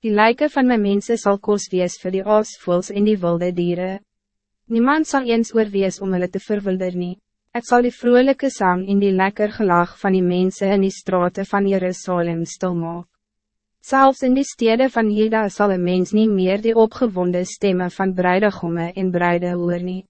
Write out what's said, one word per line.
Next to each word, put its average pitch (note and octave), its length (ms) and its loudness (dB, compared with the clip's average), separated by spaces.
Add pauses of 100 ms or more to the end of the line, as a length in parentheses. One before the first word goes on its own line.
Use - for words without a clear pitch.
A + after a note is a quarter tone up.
Die A3 100 -2
lijken A#3 380 2
van C4 180 0
mijn A#3+ 140 2
mensen G3+ 360 0
zal G3+ 220 0
kos G#3 320 -2
wees F3+ 300 -2
vir F#3 100 -6
die F#3+ 120 -4
aasvoëls G#3 640 0
en G3+ 140 0
die G#3+ 140 2
wilde F3 360 -2
dieren. F3 460 -4 (720)
Niemand C4+ 360 2
zal C4+ 200 -2
eens A#3 280 0
oorwees G3 460 0
om F#3+ 120 -4
hulle F3+ 160 -2
te F#3 100 -6
verwilder F#3 560 -4
nie. F3+ 220 -6 (340)
Ek A#3+ 160 -8
sal B3 160 4
die B3 80 0
vrolijke B3+ 580 2
zang F#3 380 0
en G3 140 2
die G3+ 100 2
lekker G3+ 400 0
gelach F3 480 0
van F#3+ 160 0
die F#3 80 2
mensen F#3 480 0
in G3 140 2
die F#3+ 100 -2
straten F#3 500 -2
van G3+ 220 0
Jerusalem F3+ 760 -2
stilmaak. E3+ 640 -6 (760)
Zelfs C4+ 400 2
in C4 160 2
die C#4 100 0
steden A#3 460 0
van A3+ 180 0
Juda A3 380 0
zal G3+ 220 0
een F3+ 120 0
mens F3+ 280 0
niet G#3+ 200 4
meer F#3+ 300 0
die A3+ 140 0
opgewonden F#3 680 0
stemmen F3+ 460 -2
van F#3+ 220 -2
bruidegomme F3+ 800 -2
en F#3+ 180 -4
bruide F3 400 0
hoor F3 300 -4
nie. F#3 280 -8